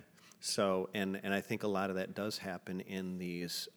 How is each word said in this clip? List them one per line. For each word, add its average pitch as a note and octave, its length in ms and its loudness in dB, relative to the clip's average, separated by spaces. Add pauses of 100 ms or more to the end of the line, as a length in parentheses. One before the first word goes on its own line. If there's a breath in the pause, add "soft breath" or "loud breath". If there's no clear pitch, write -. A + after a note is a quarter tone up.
(420 loud breath)
So, F#2+ 520 4
and, G2 300 0
and G2 100 2
I G2 80 4
think A2 220 -2
a G#2+ 40 2
lot G2 220 2
of F#2 80 0
that F#2+ 180 -2
does G#2 220 -2
happen F#2 440 -4
in F#2 360 -4
these, F2 600 -4